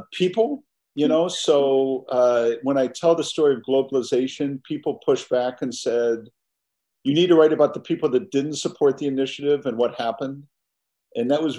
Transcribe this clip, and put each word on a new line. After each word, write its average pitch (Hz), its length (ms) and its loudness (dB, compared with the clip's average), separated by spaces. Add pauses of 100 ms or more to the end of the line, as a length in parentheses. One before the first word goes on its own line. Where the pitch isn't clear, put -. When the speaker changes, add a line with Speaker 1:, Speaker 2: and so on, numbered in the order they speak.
(120)
Speaker 1:
people, 226 520 -2 (320)
you 147 100 0
Speaker 2:
Mm-hmm. 151 80 2
Speaker 1:
know? 165 140 2
So, 135 840 0
uh, 123 420 2 (120)
when 139 140 0
I 131 100 2
tell 165 280 2
the 160 80 -4
story 147 320 2
of 113 60 -10
globalization, 135 1000 -2
people 151 420 -8
push 139 240 0
back 127 320 -2
and 127 120 -6
said, 117 560 -2 (720)
"You 139 100 0
need 175 140 4
to 175 80 6
write 156 180 6
about 143 200 2
the - 60 -10
people 165 300 -4
that 117 220 -2
didn't 143 340 -4
support 135 320 0
the 147 100 -4
initiative 143 580 -2
and 117 120 -6
what 120 180 -2
happened." 135 480 -6 (720)
And 120 120 -2
that 151 140 0
was 143 140 -2